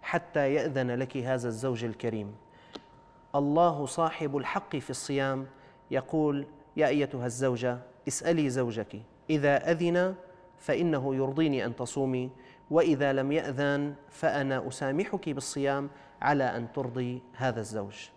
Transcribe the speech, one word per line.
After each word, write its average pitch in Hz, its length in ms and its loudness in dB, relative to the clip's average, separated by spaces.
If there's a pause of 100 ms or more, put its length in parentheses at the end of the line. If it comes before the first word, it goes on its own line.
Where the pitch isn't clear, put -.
حتى 147 520 0
يأذن 127 380 0
لك 131 260 -2
هذا 123 300 -2
الزوج 117 360 -2
الكريم". 110 520 -4 (1000)
الله 147 500 4
صاحب 156 520 -2
الحق - 380 -4
في 131 140 -6
الصيام 135 580 -2 (440)
يقول: 143 540 0 (320)
"يا 147 100 6
أيتها 135 380 0
الزوجة، 123 540 0 (280)
اسألي 151 420 0
زوجك، 113 520 -2 (280)
إذا 143 420 4
أذن 175 440 2 (420)
فإنه 139 580 0
يرضيني 135 500 2
أن 117 100 -4
تصومي، 127 540 -2 (420)
وإذا 143 420 4
لم 139 180 2
يأذن 143 600 0 (160)
فأنا 135 580 0
أسامحك 147 600 -2
بالصيام 139 600 -2 (320)
على 139 220 4
أن 117 280 -2
ترضي 123 500 -4 (120)
هذا 123 260 -2
الزوج". 107 580 -8